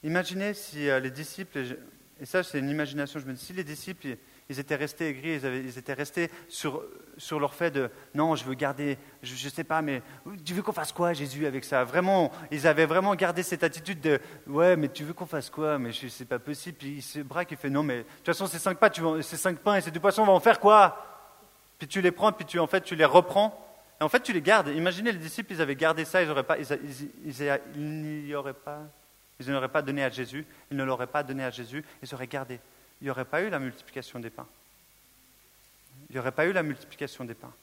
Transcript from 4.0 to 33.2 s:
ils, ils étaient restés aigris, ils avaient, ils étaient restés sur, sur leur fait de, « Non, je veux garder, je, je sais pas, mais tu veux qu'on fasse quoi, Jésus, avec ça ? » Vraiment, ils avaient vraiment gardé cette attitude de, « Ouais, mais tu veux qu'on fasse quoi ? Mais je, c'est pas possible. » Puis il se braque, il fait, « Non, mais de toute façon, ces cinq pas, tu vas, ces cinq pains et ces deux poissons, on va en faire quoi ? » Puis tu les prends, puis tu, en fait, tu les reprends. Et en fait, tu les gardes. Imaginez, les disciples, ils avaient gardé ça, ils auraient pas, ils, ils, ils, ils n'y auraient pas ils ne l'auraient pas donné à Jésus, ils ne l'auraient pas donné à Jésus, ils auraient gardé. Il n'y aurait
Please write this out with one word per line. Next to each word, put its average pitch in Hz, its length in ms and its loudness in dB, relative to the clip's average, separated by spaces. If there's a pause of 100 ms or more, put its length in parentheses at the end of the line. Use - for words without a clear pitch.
ils, 123 100 -8 (320)
ils 135 100 -8
étaient 143 160 -2
restés 151 340 -4
aigris, 143 240 -6
ils 139 120 -4
avaient, 127 140 -2
ils 127 180 -10
étaient 135 160 -10
restés 147 380 -4 (160)
sur, 147 340 -6 (360)
sur 156 220 -6
leur 143 140 -2
fait 170 160 -2
de, « 135 200 -2 (260)
Non, 156 220 2
je 123 80 -8
veux 131 80 -4
garder, 139 440 -2 (240)
je, 127 140 -14
je 135 140 -10
sais 156 160 -8
pas, 160 160 0
mais 139 200 -2 (440)
tu 175 80 -6
veux 196 80 -2
qu'on 214 100 -4
fasse - 220 -6
quoi, 175 180 0
Jésus, 143 340 -4
avec 135 200 -4
ça ? » 131 180 2
Vraiment, 175 480 4 (200)
ils 151 140 -2
avaient 156 200 8
vraiment 190 300 2
gardé 175 280 0
cette 170 200 -2
attitude 165 360 -4
de, « 143 220 4 (260)
Ouais, 165 300 6
mais 147 100 2
tu - 160 -8
veux 160 100 -8
qu'on 180 120 -10
fasse 147 240 -6
quoi ? 151 280 0
Mais 120 140 -4
je, 127 160 -10
c'est 123 160 -12
pas 123 160 -4
possible. » 147 400 -10
Puis 139 180 -10
il 135 40 -12
se - 180 -10
braque, 151 320 -4
il 147 60 -10
fait, « 143 120 -6
Non, 143 140 2
mais 131 140 0
de 113 60 -8
toute - 240 -10
façon, 175 200 -2
ces 165 120 -6
cinq 185 180 -2
pas, 214 120 6
tu 165 120 -2
vas, 160 200 0
ces - 140 -8
cinq 175 220 -2
pains 208 180 2
et 185 60 4
ces 165 100 -8
deux 165 80 -6
poissons, 196 220 4
on 214 60 6
va 196 40 8
en 180 80 10
faire 226 220 6
quoi ? » - 760 6 (440)
Puis 143 100 -12
tu 190 120 -2
les 180 100 6
prends, 196 200 4
puis 190 140 -8
tu, 170 140 -4
en 160 80 2
fait, 190 140 2
tu 185 140 -8
les 160 80 8
reprends. 180 640 6 (320)
Et 156 60 2
en 151 40 2
fait, 247 120 4
tu 247 100 -6
les 175 100 2
gardes. 175 280 6
Imaginez, 180 420 0
les 185 80 -4
disciples, 160 320 -8
ils 165 100 -4
avaient 139 140 0
gardé 160 300 2
ça, 180 180 4
ils 156 60 0
auraient 139 140 0
pas, - 140 2
ils, 147 140 -6 (540)
ils, 139 160 -8
ils, 139 180 2 (160)
ils 151 500 -8
n'y 147 80 -8
auraient 139 200 -6
pas 147 280 -14 (580)
ils 127 80 -10
ne 139 60 -2
l'auraient 131 140 0
pas 147 140 0
donné 139 220 -2
à 131 60 2
Jésus, 131 360 -8 (260)
ils 143 60 -4
ne 135 60 -2
l'auraient 123 240 -2
pas 147 160 -2
donné 135 200 -6
à 123 80 -4
Jésus, 123 320 -12 (180)
ils 135 120 -14
auraient 127 140 -10
gardé. 127 320 -8 (420)
Il 135 40 -12
n'y 139 40 -4
aurait 127 160 -4